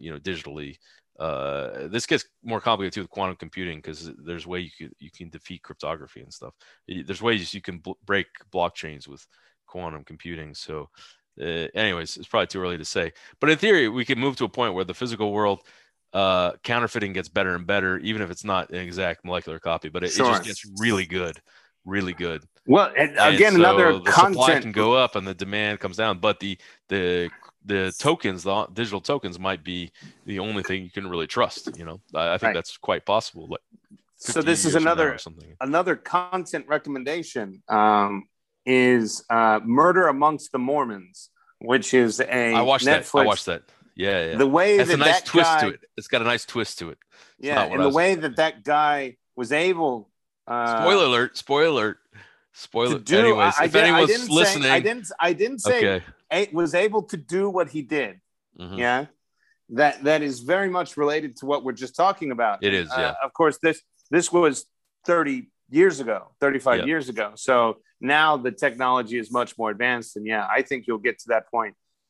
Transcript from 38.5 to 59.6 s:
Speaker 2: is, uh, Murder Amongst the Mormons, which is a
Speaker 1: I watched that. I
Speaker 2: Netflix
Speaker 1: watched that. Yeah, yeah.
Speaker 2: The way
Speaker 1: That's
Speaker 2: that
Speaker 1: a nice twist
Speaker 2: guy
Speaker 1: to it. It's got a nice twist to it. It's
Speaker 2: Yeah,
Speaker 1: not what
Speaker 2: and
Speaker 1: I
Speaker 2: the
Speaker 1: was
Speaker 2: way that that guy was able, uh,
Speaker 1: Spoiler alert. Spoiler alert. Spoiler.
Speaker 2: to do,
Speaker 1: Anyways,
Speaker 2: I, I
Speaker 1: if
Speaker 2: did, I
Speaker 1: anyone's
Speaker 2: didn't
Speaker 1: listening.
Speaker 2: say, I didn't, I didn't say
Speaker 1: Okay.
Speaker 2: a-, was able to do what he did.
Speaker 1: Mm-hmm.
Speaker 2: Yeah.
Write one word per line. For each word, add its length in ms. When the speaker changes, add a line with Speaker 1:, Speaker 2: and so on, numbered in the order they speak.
Speaker 2:
is, 640
uh, 360
Murder 420
Amongst 460
the 60
Mormons, 720
which 360
is 260
a 340
Speaker 1:
I 60
watched 240
that. 160
I 20
Speaker 2:
Netflix 240
Speaker 1:
watched 200
that. 160
Yeah, 300
yeah. 100
Speaker 2:
The 100
way 300
Speaker 1:
That's 140
Speaker 2:
that 40
Speaker 1:
a 40
nice 240
twist 280
Speaker 2:
guy 120
Speaker 1:
to 120
it. 60
It's 100
got 160
a 20
nice 200
twist 340
to 120
it. 80
It's 100
Speaker 2:
Yeah, 80
Speaker 1:
not 140
what 20
Speaker 2:
and 80
Speaker 1:
I 20
Speaker 2:
the 60
Speaker 1:
was 80
Speaker 2:
way 180
that 220
that 260
guy 540
was 160
able, 580
uh, 340
Speaker 1:
Spoiler 260
alert. 300
Spoiler 300
alert. 320
Spoiler. 460
Speaker 2:
to 20
do, 180
Speaker 1:
Anyways, 400
Speaker 2:
I, 40
I 20
Speaker 1:
if 80
Speaker 2:
did, 100
I 60
Speaker 1:
anyone's 220
Speaker 2:
didn't 200
Speaker 1:
listening. 320
Speaker 2:
say, 80
I 100
didn't, 280
I 140
didn't 260
say 200
Speaker 1:
Okay. 260
Speaker 2:
a-, 220
was 220
able 300
to 120
do 340
what 200
he 120
did. 380
Speaker 1:
Mm-hmm. 200
Speaker 2:
Yeah. 280